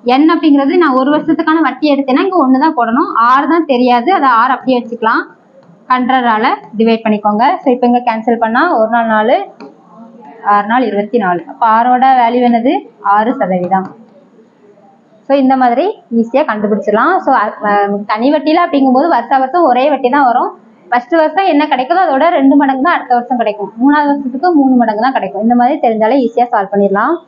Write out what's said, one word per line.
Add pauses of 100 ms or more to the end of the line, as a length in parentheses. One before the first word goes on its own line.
(180)
N (120)
அப்படிங்கிறது
நான்
ஒரு
வருஷத்துக்கான
வட்டி
எடுத்தேன்னா
இங்க
ஒண்ணு
தான்
போடணும். (280)
R (100)
தான்
தெரியாது,
அதை (180)
R
அப்படியே
வச்சுக்கலாம். (720)
ஹண்ட்ரடால (320)
டிவைட்
பண்ணிக்கோங்க. (180)
So
இப்ப
இங்க
கேன்சல்
பண்ணா (180)
ஒரு
நாள்
நாலு, (1160)
ஆறு
நாள்
இருபத்தி
நாலு. (120)
அப்ப (200)
R
ஓட (140)
வேல்யூ
என்னது? (400)
ஆறு
சதவீதம். (1400)
So
இந்த
மாதிரி (340)
ஈஸியா
கண்டுபிடிச்சிடலாம். (100)
So (120)
அ, (240)
அ, (400)
தனி
வட்டியில
அப்படிங்கும்போது
வருஷா
வருஷம்
ஒரே (100)
வட்டி
தான்
வரும். (400)
ஃபர்ஸ்ட்
வருஷம்
என்ன (100)
கிடைக்குதோ
அதோட (100)
ரெண்டு
மடங்கு
தான்
அடுத்த
வருஷம்
கிடைக்கும். (100)
மூணாவது
வருஷத்துக்கு (100)
மூணு
மடங்கு
தான்
கிடைக்கும்.
இந்த
மாதிரி
தெரிஞ்சாலே (100)
ஈஸியா
சால்வ்
பண்ணிடலாம். (120)